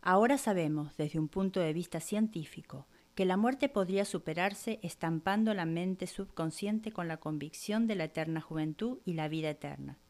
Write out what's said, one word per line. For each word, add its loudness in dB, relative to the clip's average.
Ahora 6
sabemos, 0
desde 0
un 2
punto 0
de 2
vista -2
científico, -2
que 2
la 4
muerte 2
podría 2
superarse -2
estampando 0
la -2
mente -2
subconsciente -4
con -4
la -4
convicción -2
de 0
la 0
eterna -2
juventud -4
y -2
la -2
vida -2
eterna. -8